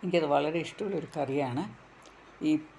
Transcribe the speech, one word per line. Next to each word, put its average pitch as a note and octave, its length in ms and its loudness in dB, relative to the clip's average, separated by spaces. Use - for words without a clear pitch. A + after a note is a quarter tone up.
എനിക്കത് E3+ 360 2
വളരെ D#3 320 2
ഇഷ്ടമുള്ളൊരു F#3+ 500 -4
കറിയാണ് C#3 480 0
ഈ D#3 60 6